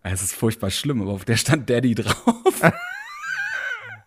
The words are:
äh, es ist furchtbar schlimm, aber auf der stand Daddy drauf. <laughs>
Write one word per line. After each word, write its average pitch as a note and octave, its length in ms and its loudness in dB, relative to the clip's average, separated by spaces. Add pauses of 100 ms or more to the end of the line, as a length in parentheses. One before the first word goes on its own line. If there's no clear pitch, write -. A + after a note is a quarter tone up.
äh, F#2+ 80 -2
es F#2 100 -2
ist F#2+ 120 -2
furchtbar A2+ 360 0
schlimm, C#3 320 0
aber F#2+ 100 -2
auf F#2+ 120 -6
der A2+ 120 2
stand C3+ 320 2
Daddy A#2+ 280 4
drauf. - 680 0
<laughs> - 100 8 (1300)